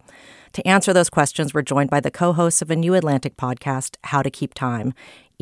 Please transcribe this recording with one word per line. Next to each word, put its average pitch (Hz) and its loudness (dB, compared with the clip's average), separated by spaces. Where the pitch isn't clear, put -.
To - -6
answer 190 4
those 180 6
questions, 147 0
we're 151 0
joined 139 0
by 143 2
the - -2
co-hosts 170 2
of 156 -4
a 165 0
New 165 2
Atlantic 151 0
podcast, 131 -6
How 143 -2
to 135 -2
Keep - -8
Time, 120 -4